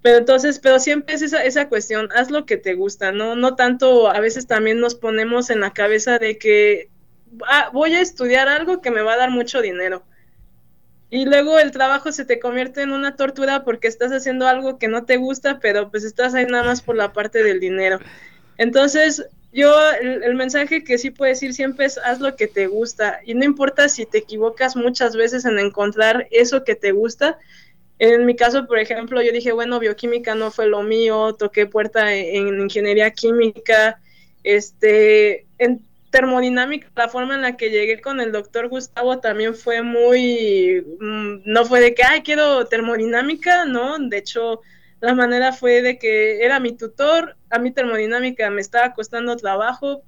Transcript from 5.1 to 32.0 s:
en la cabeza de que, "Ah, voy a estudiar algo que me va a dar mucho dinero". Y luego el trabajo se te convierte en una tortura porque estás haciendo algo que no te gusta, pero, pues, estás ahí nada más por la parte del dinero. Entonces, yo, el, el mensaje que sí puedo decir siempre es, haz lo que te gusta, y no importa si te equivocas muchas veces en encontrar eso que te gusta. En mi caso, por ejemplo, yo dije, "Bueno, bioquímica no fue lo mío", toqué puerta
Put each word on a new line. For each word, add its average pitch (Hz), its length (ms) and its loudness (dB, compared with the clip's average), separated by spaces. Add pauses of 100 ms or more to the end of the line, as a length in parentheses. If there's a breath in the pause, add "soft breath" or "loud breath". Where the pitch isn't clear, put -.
en 226 80 0
la 196 140 -2
cabeza 214 460 0
de 214 200 -4
que, 208 500 2 (600)
"Ah, 269 240 2
voy 311 220 0
a 349 60 0
estudiar 262 460 0
algo 330 340 -2
que 247 120 -4
me 214 100 -2
va 220 120 0
a - 20 0
dar 254 140 0
mucho 247 300 -4
dinero". 185 440 -6 (1040)
Y 254 140 -2
luego 285 340 4
el 302 140 4
trabajo 269 400 -2
se 285 120 -8
te 247 140 -2
convierte 254 440 -6
en 277 100 -4
una 277 240 -6
tortura 269 480 -2
porque 233 240 -2
estás 240 240 -4
haciendo 262 340 -2
algo 254 320 0
que 233 80 -4
no 233 180 -4
te 254 120 2
gusta, 269 420 -4
pero, 202 320 -2
pues, 214 140 -6
estás 247 300 -2
ahí 254 120 0
nada 247 160 -2
más 247 180 -2
por 233 140 -6
la 202 180 -2
parte 214 300 -2
del 196 160 2
dinero. 185 400 -2 (580 loud breath)
Entonces, 285 680 2 (260)
yo, 285 220 6 (260)
el, 247 220 -4
el 240 140 0
mensaje 285 480 -2
que 247 140 0
sí 254 120 -6
puedo 269 200 0
decir 262 240 -4
siempre 269 320 -2
es, 277 120 -4
haz 254 220 -4
lo 269 160 -4
que 214 100 -2
te 196 220 -2
gusta, 214 560 -4
y 233 100 -8
no 254 100 2
importa 285 440 2
si 240 180 -4
te 214 120 -2
equivocas 226 580 -4
muchas 240 400 -2
veces 240 280 0
en 220 140 0
encontrar 208 720 0
eso 240 320 2
que 233 140 -2
te 202 160 -2
gusta. 233 460 -2 (640 soft breath)
En 233 260 4
mi 240 100 2
caso, 240 320 2
por 233 100 0
ejemplo, 226 440 -4
yo 233 100 2
dije, 240 180 -4
"Bueno, 233 300 -2
bioquímica 226 560 -4
no 220 160 -4
fue 220 160 0
lo 208 160 0
mío", 220 500 0
toqué 208 320 -2
puerta 214 480 -2